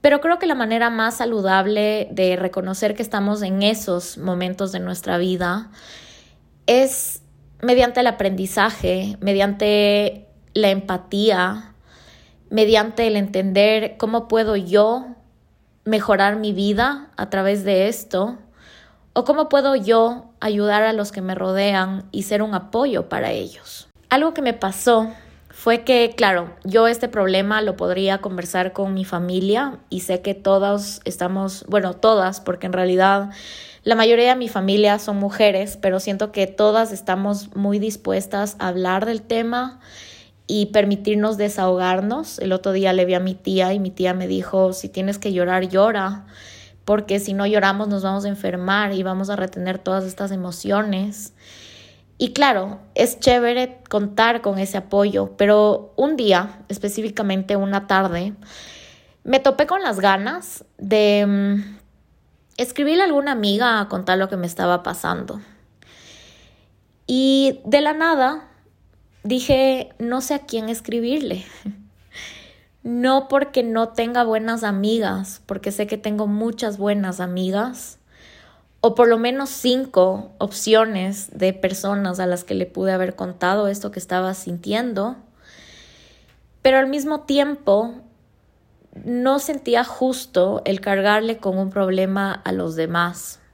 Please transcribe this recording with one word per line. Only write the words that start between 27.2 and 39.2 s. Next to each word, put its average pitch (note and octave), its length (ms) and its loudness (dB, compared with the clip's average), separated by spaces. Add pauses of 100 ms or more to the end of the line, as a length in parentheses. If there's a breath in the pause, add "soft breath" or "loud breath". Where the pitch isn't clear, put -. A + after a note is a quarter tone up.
lo G3 140 -2
podría F#3+ 440 0
conversar F#3 520 -4
con G3 220 -4
mi F#3+ 100 -2
familia F#3+ 760 -2 (100)
y F#3 120 -6
sé F3+ 200 -4
que G3+ 120 -4
todas G3 680 0
estamos, F#3+ 640 -4
bueno, F#3 300 0
todas, G3 420 2
porque F3+ 260 -6
en F#3 60 -4
realidad F#3 600 2 (520 loud breath)
la A3+ 120 2
mayoría A#3 340 6
de B3+ 80 6
mi A#3+ 100 -4
familia G#3 520 2
son G3+ 180 -4
mujeres, G3+ 640 0
pero F#3+ 180 2
siento G3+ 320 -4
que G3 160 0
todas G#3+ 460 2
estamos G3 640 -4
muy G3+ 200 0
dispuestas G3+ 840 -4
a F#3 100 -4
hablar F#3 360 -2
del A3+ 160 -4